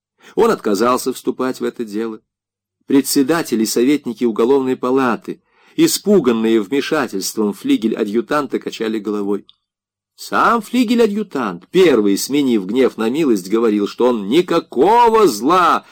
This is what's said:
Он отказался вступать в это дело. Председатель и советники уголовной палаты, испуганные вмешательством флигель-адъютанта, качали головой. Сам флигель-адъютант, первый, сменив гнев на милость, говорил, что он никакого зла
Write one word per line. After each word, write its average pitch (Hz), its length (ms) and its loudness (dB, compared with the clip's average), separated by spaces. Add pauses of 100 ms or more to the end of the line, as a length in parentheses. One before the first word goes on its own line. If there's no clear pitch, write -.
(340)
Он 220 160 2
отказался 120 640 0
вступать 127 480 -6
в - 40 -4
это 120 200 -6
дело. 110 360 -8 (680)
Председатель 139 760 0
и 110 40 0
советники 127 580 -2
уголовной 123 520 0
палаты, 127 680 -2 (340)
испуганные 123 840 2
вмешательством 107 920 -4
флигель-адъютанта, 117 1040 -2
качали 110 400 -6
головой. 101 480 -4 (720)
Сам 196 440 -2
флигель-адъютант, 208 1080 -2
первый, 117 480 4
сменив 123 480 0
гнев 117 300 0
на 110 140 -2
милость, 120 380 0
говорил, 104 380 0
что 117 220 0
он 107 200 -2
никакого 196 1000 2
зла 139 640 0